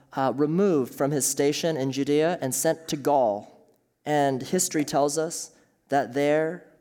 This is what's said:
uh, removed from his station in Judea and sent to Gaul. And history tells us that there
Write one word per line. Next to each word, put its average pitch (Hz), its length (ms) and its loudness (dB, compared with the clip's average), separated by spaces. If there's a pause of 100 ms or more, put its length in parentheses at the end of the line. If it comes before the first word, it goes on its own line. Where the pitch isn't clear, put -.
(120)
uh, 135 240 0
removed 151 580 2
from 143 160 0
his 143 160 0
station 147 500 0
in 135 140 -2
Judea 147 520 0
and 131 120 -2
sent 160 340 0
to 165 80 -2
Gaul. 127 720 0 (380)
And 139 380 2
history 165 420 -2
tells 143 320 0
us 160 360 -6 (360)
that 131 240 0
there 151 540 0 (140)